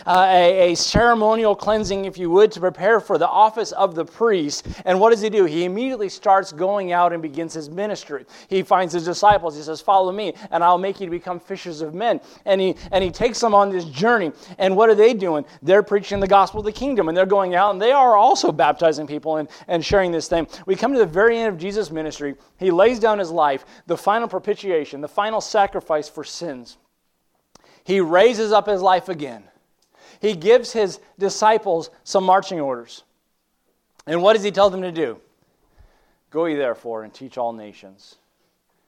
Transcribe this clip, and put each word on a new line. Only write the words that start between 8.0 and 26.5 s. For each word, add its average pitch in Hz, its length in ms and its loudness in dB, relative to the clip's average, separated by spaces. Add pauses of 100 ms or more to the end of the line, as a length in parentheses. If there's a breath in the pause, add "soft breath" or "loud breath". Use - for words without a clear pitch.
He 190 140 -2
finds 180 300 0
his 170 140 -4
disciples. 170 500 2
He 151 60 -14
says, 151 180 -10
"Follow 190 320 2
me, 202 220 -8 (160 loud breath)
and 170 120 -2
I'll 180 140 4
make 190 240 -6
you 190 60 -8
to 165 40 -12
become 175 300 -10
fishers 175 400 -14
of 156 140 -10
men." 214 260 -2 (240 loud breath)
And 196 160 2
he, 185 160 -2 (160 loud breath)
and 190 100 0
he 185 80 -2
takes 214 300 -4
them 226 140 2
on 202 160 4
this 180 160 -6
journey. 175 440 0 (280 loud breath)
And 190 180 2
what 226 140 6
are 214 40 6
they 220 200 6
doing? 170 320 -4 (160 loud breath)
They're 190 200 4
preaching 202 380 -4
the 190 80 -2
gospel 196 320 4
of 202 60 -10
the 214 60 -4
kingdom, 233 360 -4
and 165 80 -4
they're 185 80 4
going 190 300 0
out, 196 160 2
and 185 100 -6
they 233 120 2
are 262 220 4
also 214 380 4
baptizing 151 540 0
people 151 320 -6
and, 147 100 -8 (200 loud breath)
and 170 140 -2
sharing 185 300 0
this 160 160 -4
thing. 165 200 -2 (180 loud breath)
We 190 100 0
come 254 160 -2
to 262 60 0
the 208 80 4
very 214 320 2
end 226 100 -2
of 185 100 -4
Jesus' 196 320 -6
ministry. 147 440 -8 (240 soft breath)
He 185 120 0
lays 214 280 4
down 214 200 0
his 175 120 -6
life, 147 340 -2 (220 loud breath)
the 165 100 -4
final 220 320 -2
propitiation, 185 720 -6
the 147 80 -10
final 208 320 -4
sacrifice 185 720 -2
for 143 140 -14
sins. 127 520 -14 (1080 soft breath)